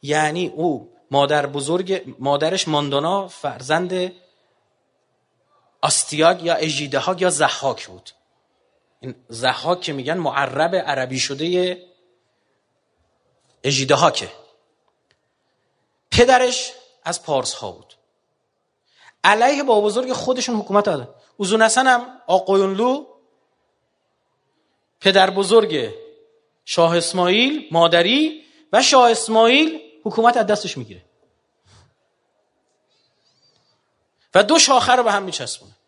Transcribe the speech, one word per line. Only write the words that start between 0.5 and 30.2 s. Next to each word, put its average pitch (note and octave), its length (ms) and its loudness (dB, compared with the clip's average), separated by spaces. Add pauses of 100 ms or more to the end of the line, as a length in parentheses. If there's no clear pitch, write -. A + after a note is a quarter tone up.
مادر C#3 340 2
بزرگ، D#3+ 720 -6
مادرش D3 480 -2
ماندانا D3+ 600 -2
فرزند F3+ 840 -6 (1700)
آستیاگ D#3+ 600 0
یا E3+ 100 -2
اژیدهاگ D3 680 -4
یا F3+ 80 2
ضحاک C#3 580 -2
بود. F2+ 240 -20 (880)
این C3 160 -14 (160)
ضحاک B2+ 500 -4
که E3 120 -8
می‌گن C#3 240 -6
معرب D3 580 -2
عربی C3+ 440 -4
شده F3+ 580 -4 (1900)
اژیدهاکه. C3+ 680 0 (1800)
پدرش B3 600 4 (320)
از - 200 -8
پارس C3+ 300 -4
ها G2 180 -12
بود. - 220 -20 (1300)
علیه B3 400 4
بابا A3+ 240 4
بزرگ B3+ 260 -2
خودشون B3 420 -4
حکومت G3+ 280 0
دادن. D3+ 240 -4 (300)
اوزون G#3 240 0
حسن A#3 260 2
هم، B3 400 0
آقایونلو، G3 800 0 (1900)
پدر F#3+ 300 4
بزرگ F#3 640 0 (720)
شاه E3+ 320 2
اسماعیل، G3+ 720 -2
مادری F3 720 2 (300)
و A3+ 80 4
شاه B3+ 300 6
اسماعیل A#3 720 2 (220)
حکومت A3+ 340 2